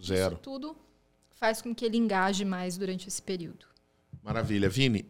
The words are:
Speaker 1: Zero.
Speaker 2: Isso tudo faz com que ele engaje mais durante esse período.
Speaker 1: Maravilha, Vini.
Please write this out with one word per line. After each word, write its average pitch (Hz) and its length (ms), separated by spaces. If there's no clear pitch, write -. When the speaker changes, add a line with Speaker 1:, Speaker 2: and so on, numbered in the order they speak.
Speaker 1:
Zero. 92 320
Speaker 2:
Isso - 80
tudo 277 320
faz 220 260
com 240 120
que 240 120
ele 226 120
engaje 196 480
mais 180 320
durante 185 300
esse - 140
período. 175 440
Speaker 1:
Maravilha, 104 480
Vini. 117 400